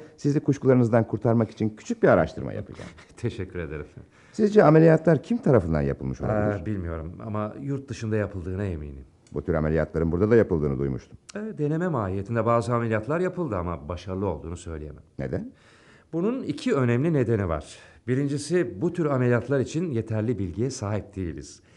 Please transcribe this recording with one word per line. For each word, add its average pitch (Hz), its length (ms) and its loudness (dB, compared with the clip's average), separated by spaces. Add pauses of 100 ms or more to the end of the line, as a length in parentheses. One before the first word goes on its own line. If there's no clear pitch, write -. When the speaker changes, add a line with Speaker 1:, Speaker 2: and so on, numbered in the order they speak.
(160)
Speaker 1:
sizi 147 240 0
kuşkularınızdan 123 680 4
kurtarmak 113 440 2
için 110 260 -2
küçük - 260 -4
bir 180 60 6
araştırma 76 440 2
yapacağım. - 380 -12 (120)
Speaker 2:
<laughs> - 140 -20
Teşekkür 98 420 -8
ederim. 76 280 -8 (460)
Speaker 1:
Sizce 208 320 4
ameliyatlar 160 580 8
kim 233 160 -4
tarafından 85 440 4
yapılmış 67 380 -4
olabilir? 104 420 -2
Speaker 2:
Aa, - 40 -8
bilmiyorum 85 460 -6 (140)
ama 107 340 -6
yurt 139 280 -6
dışında 110 280 -4
yapıldığına 95 480 -4
eminim. 73 400 -8 (300)
Speaker 1:
Bu 73 100 -4
tür 85 100 0
ameliyatların 80 580 2
burada 101 180 2
da 120 60 8
yapıldığını 76 420 2
duymuştum. 67 400 -6 (180)
Speaker 2:
Ee, 208 220 -8
deneme 160 300 -2
mahiyetinde 107 580 -2
bazı 117 280 2
ameliyatlar 117 460 0
yapıldı 175 360 -4
ama 85 320 -6
başarılı 92 380 -6
olduğunu 82 300 -6
söyleyemem. 78 460 -12 (160)
Speaker 1:
Neden? 85 340 -6 (600)
Speaker 2:
Bunun 214 300 -2
iki - 320 -4
önemli 127 380 2
nedeni 110 360 2
var. 78 280 -4 (300)
Birincisi, 139 760 -2
bu 175 100 0
tür 170 140 -2
ameliyatlar 127 540 2
için 160 300 -4
yeterli 110 480 -2
bilgiye 98 320 -4
sahip 104 460 -6
değiliz. 78 440 -10 (160)